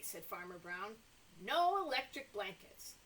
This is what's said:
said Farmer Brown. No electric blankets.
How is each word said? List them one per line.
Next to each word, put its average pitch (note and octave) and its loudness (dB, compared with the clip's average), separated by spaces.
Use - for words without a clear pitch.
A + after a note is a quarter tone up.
said E3 -8
Farmer F3+ -8
Brown. F3 -6
No F4 6
electric C4+ -2
blankets. - -8